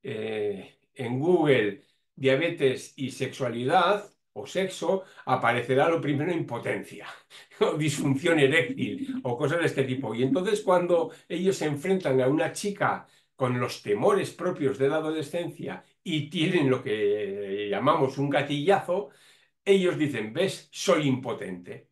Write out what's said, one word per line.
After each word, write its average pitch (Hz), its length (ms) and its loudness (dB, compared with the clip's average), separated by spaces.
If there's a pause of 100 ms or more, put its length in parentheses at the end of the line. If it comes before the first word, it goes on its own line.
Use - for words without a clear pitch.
eh, 107 720 -6 (180)
en 120 260 -6
Google 143 640 2 (340)
diabetes 139 840 0
y 127 140 -6
sexualidad 139 960 0 (240)
o 104 120 -12
sexo, 185 580 -2 (220)
aparecerá 127 640 2
lo 160 120 2
primero 143 300 -2
impotencia, - 760 -6 (320)
<laughs> - 220 -20
o 175 160 2
disfunción 156 640 2
eréctil, - 840 2
o 120 140 -2
cosas 151 220 0
de 165 80 0
este 135 160 0
tipo. 127 300 -4
Y 117 100 0
entonces, 185 380 0
cuando 175 500 2 (180)
ellos 175 280 0
se 180 80 -4
enfrentan 151 560 0
a 127 60 4
una 156 240 2
chica 147 560 -2 (280)
con 123 240 0
los 120 240 -4
temores 156 480 2
propios 151 460 -2
de 135 120 2
la 156 80 0
adolescencia 156 840 -6 (200)
y 156 260 -2
tienen 165 400 2
lo 123 140 2
que 104 880 -2
llamamos 135 480 0
un 139 120 -2
gatillazo, 151 800 0 (560)
ellos 185 320 4
dicen, 117 360 -2
"¿Ves? - 380 -4
Soy 160 360 2
impotente". 104 840 -4